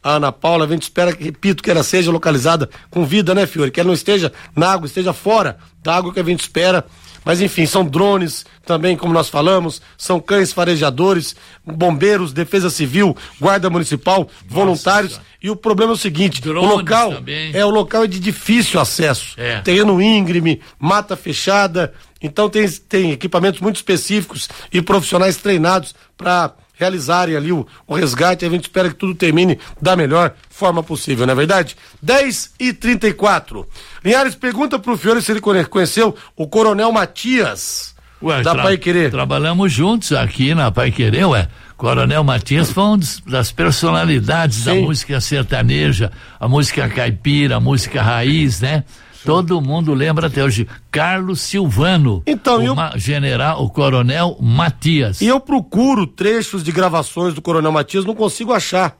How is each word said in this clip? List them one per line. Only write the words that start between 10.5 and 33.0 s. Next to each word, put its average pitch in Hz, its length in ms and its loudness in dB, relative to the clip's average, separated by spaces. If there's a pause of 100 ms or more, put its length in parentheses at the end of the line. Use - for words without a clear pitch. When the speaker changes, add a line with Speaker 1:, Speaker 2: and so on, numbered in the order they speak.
Speaker 1:
farejadores, 170 840 0 (300)
bombeiros, 165 680 0
defesa 175 360 -2
civil, 156 460 0 (240)
guarda 190 300 2
municipal, 170 500 0
Speaker 2:
Nossa 156 120 -4 (160)
Speaker 1:
voluntários. 185 640 0
Speaker 2:
Senhora. - 140 -20 (160)
Speaker 1:
E 190 60 -6
o 214 60 -4
problema 220 360 0
é - 20 2
o 220 40 -2
seguinte, 165 440 -2
Speaker 2:
Drones 156 300 -2
Speaker 1:
o 208 60 6
local 202 380 0
Speaker 2:
também. 147 380 -10
Speaker 1:
é, 196 100 0
o 208 60 2
local 214 360 0
é - 20 -2
de 185 120 -6
difícil 202 600 0
acesso. 147 580 -2
Speaker 2:
É. 120 220 -4
Speaker 1:
Terreno 190 420 2
íngreme, 175 600 2 (180)
mata 196 360 -2
fechada. 180 800 -2 (280)
Então 208 280 0
tem, 214 180 2 (220)
tem 190 220 0
equipamentos 180 480 0
muito 190 160 -2
específicos - 720 -4 (240)
e 180 80 2
profissionais 190 560 0
treinados 185 560 0 (240)
pra 175 360 0 (200)
realizarem 175 640 -2
ali 147 160 -2
o, 156 140 -2 (200)
o - 80 -8
resgate. 170 520 0
A 170 40 -2
gente 175 140 -2
espera 180 260 0
que - 60 -10
tudo 185 180 -4
termine 170 460 2 (200)
da 180 160 2
melhor 160 380 2 (160)
forma 175 320 0
possível, 139 460 -4
não 131 60 2
é - 20 2
verdade? 165 420 0 (240)
Dez 254 580 0
e 254 140 -2
trinta 226 340 0